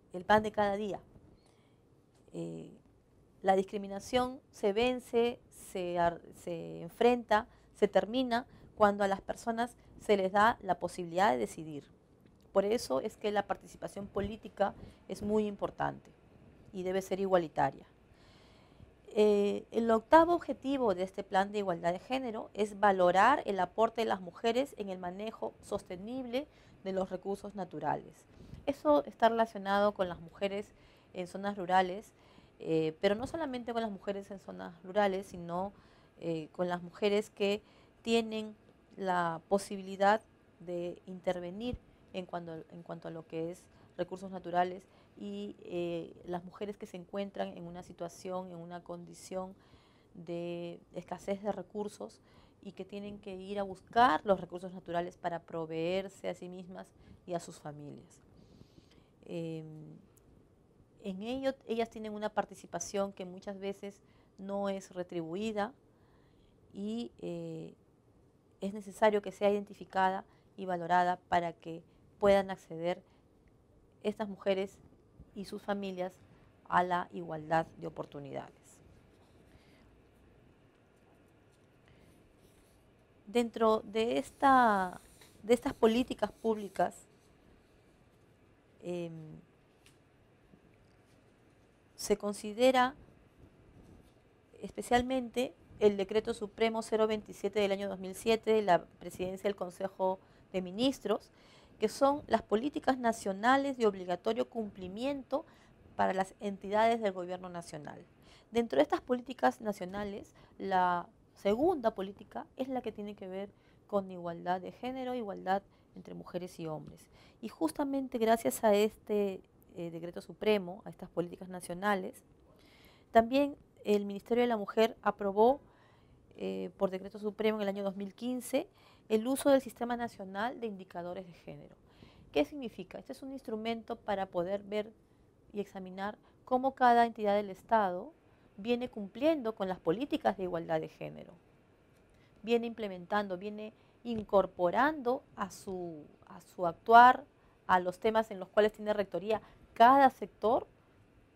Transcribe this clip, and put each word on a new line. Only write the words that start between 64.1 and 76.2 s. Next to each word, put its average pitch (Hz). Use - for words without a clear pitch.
no 202
es 196
retribuida 185
y, 220
eh, 165
es 196
necesario 208
que 190
sea 202
identificada 190
y 190
valorada 180
para 170
que 165
puedan 196
acceder 170
estas 208
mujeres 190
y 202
sus 202
familias 190